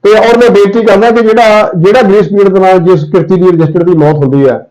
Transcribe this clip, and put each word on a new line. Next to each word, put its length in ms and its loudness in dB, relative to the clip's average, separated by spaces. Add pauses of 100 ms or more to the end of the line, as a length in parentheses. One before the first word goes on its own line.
ਤੇ 140 0
ਔਰ 200 0
ਮੈਂ 120 2
ਬੇਨਤੀ 360 0
ਕਰਦਾ 260 2
ਕਿ 100 0
ਜਿਹੜਾ, 560 0
ਜਿਹੜਾ 240 0
ਗ੍ਰੇਸ 280 0
ਪੀਰੀਅਡ 200 0
ਦੌਰਾਨ 360 0
ਜਿਸ 180 0
ਕਿਰਤੀ 320 -2
ਦੀ 120 0
ਰਜਿਸਟਰਡ 360 -2
ਦੀ 140 0
ਮੌਤ 180 0
ਹੁੰਦੀ 340 0
ਹੈ 220 -6